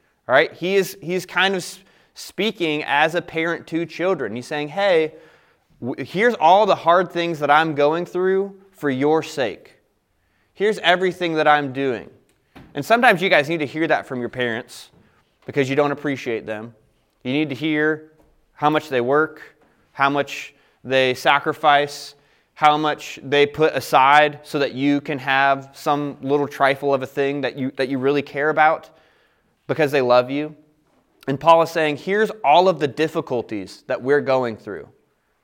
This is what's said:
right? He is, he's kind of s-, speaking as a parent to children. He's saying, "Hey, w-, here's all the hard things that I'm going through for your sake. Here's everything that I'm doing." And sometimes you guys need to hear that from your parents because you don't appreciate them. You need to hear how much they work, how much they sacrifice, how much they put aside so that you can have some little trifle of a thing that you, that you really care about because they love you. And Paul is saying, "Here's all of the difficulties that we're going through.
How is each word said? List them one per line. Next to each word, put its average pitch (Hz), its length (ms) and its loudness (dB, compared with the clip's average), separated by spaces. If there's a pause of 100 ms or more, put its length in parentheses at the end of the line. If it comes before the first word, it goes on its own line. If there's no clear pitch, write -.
(260)
right? 139 260 4
He 185 240 -4
is, 190 260 0
he's 175 240 -6
kind 190 280 0
of 185 60 -4
s-, - 200 -12 (360)
speaking 165 680 -4
as 156 300 0
a 175 80 -2
parent 165 460 -6
to 160 180 -4
children. 151 500 -4
He's 120 120 -10
saying, 147 220 -6
"Hey, 165 440 0 (680)
w-, 123 240 -8
here's 220 300 0
all 190 320 4
the 160 100 2
hard 175 360 2
things 170 280 -4
that 143 120 0
I'm 156 240 2
going 156 300 0
through 190 540 -4 (120)
for - 180 -6
your 147 320 0
sake. - 540 -8 (800)
Here's 208 260 -2
everything 180 560 0
that 156 120 2
I'm 147 240 4
doing." 127 380 -4 (640)
And 143 100 -6
sometimes 226 380 4
you 190 80 0
guys 151 200 4
need 170 100 -2
to 147 60 -4
hear 156 220 -4
that 147 200 0
from 127 120 -8
your 120 100 -6
parents 120 600 -8 (540)
because 135 240 -2
you 135 60 -4
don't 147 160 2
appreciate 131 540 -6
them. 110 280 -10 (500)
You 127 100 -4
need 151 160 -2
to 139 60 -8
hear 151 560 -2 (420)
how 147 160 -2
much 151 200 -2
they 127 120 0
work, 151 560 -2 (340)
how 139 180 0
much 143 440 -6 (300)
they 131 300 2
sacrifice, 147 1000 0 (380)
how 151 240 4
much 151 440 -4
they 143 240 2
put 151 300 0
aside 147 640 4
so - 160 -8
that 131 160 -2
you 139 280 0
can 143 180 -6
have 135 540 0
some 147 480 -4
little 143 260 -2
trifle 139 460 0
of 131 100 0
a - 20 -6
thing 139 360 -4
that 127 140 -4
you, 135 220 -6
that 135 100 -2
you 135 120 -4
really 139 240 0
care 143 260 -4
about 156 400 0 (800)
because 135 240 0
they 143 100 2
love 123 300 4
you. 151 240 -6 (720)
And 139 120 -2
Paul 165 220 6
is 160 80 0
saying, 151 280 0
"Here's 202 340 0 (120)
all 170 260 6
of 160 100 0
the 151 80 0
difficulties 123 1000 -4
that 127 140 -4
we're 139 200 2
going 127 360 -2
through. 87 300 -12 (560)